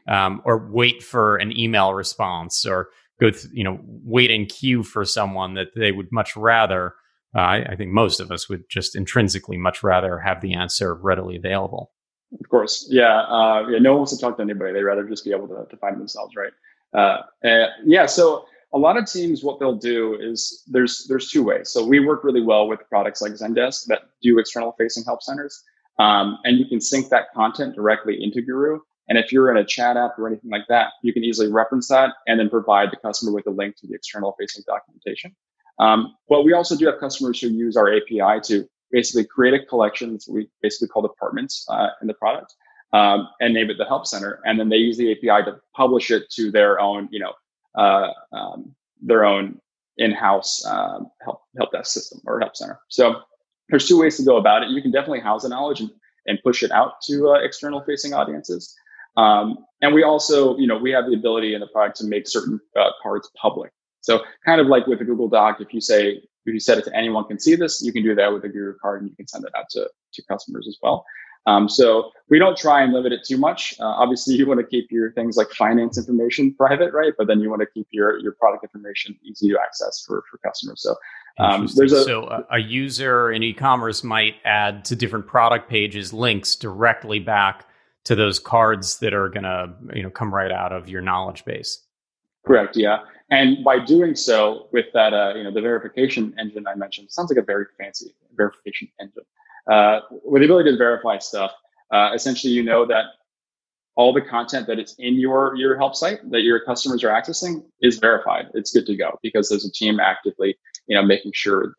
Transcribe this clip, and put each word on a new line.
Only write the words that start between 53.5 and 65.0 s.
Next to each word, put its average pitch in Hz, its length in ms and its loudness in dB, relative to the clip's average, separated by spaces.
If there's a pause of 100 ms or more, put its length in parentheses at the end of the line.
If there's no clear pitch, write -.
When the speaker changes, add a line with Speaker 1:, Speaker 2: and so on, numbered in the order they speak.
Speaker 2:
there's 139 180 2
two 175 140 8
ways 156 160 4
to 131 80 -4
go 127 120 6
about 107 280 4
it. 117 60 -8
You 139 120 -4
can 127 80 0
definitely 135 300 -2
house 110 240 -2
the 127 40 -6
knowledge 131 320 -6
and, 110 100 -8 (360)
and 104 160 -4
push 123 220 0
it 101 80 -2
out 113 220 2 (100)
to, 143 240 0
uh, 143 60 8
external 143 500 -2
facing 143 300 -8
audiences. 151 600 -6 (420)
Um, 107 420 4 (220)
and 147 140 4
we 156 80 8
also, 151 540 2
you 135 100 0
know, 113 100 0
we 123 140 -2
have 127 160 0
the 123 80 0
ability 110 400 -2
in 104 60 -6
the 101 80 -12
product 104 300 -2
to 110 60 -10
make 104 220 -4
certain, 110 320 -4 (180)
uh, 101 140 4 (100)
cards 104 300 -8 (100)
public. - 300 -4 (300)
So 113 240 0 (220)
kind 165 140 4
of 135 80 4
like 127 180 4
with 117 140 -2